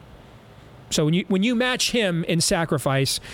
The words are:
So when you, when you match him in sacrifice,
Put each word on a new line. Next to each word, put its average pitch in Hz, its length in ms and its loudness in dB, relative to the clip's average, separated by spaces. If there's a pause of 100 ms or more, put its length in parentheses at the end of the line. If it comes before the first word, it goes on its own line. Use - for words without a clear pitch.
(920)
So 160 140 0
when 156 100 2
you, 185 140 0
when 190 140 2
you 247 120 2
match 247 360 0
him 185 340 0
in 165 160 0
sacrifice, 147 800 0 (140)